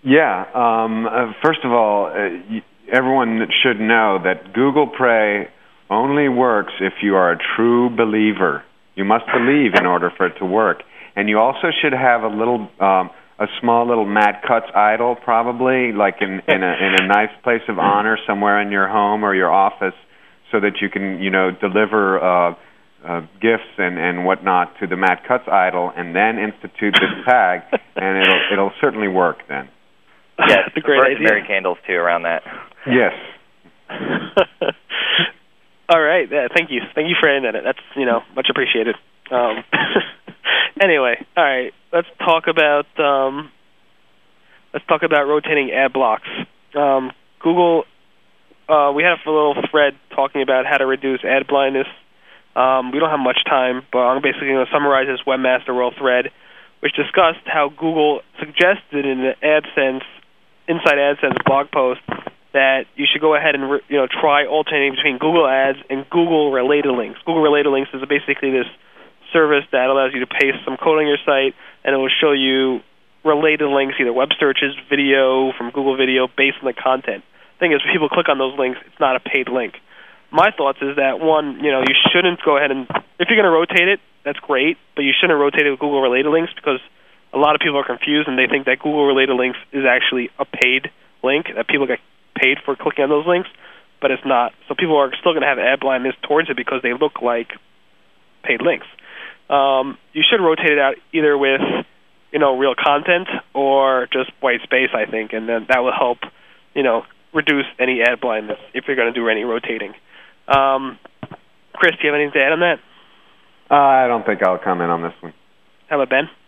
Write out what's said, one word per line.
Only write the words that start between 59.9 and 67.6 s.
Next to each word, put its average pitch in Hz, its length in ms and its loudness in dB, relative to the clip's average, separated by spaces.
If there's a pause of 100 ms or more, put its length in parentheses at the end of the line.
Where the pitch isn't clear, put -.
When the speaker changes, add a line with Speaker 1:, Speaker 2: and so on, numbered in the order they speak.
Speaker 2:
Inside 165 260 2
AdSense 143 500 0
blog 139 280 0
post 127 280 0 (520)
that 135 320 2 (100)
you 143 160 -4
should 147 100 -2
go 156 140 2
ahead 151 220 0
and 135 140 -4
re-, 143 180 -2
you 143 80 -2
know, 131 100 2
try 143 400 0
alternating 143 480 -2
between 135 240 -2
Google 156 300 2
Ads 135 300 0 (100)
and 135 200 -8
Google 165 440 2
Related 139 400 2
Links. 120 320 -4
Google 165 180 0
Related 147 280 2